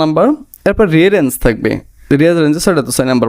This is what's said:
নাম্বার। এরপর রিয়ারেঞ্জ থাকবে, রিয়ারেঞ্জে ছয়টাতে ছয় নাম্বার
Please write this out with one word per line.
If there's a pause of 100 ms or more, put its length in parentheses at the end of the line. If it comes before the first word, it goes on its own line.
নাম্বার। (420)
এরপর (100)
রিয়ারেঞ্জ (140)
থাকবে, (500)
রিয়ারেঞ্জে
ছয়টাতে
ছয়
নাম্বার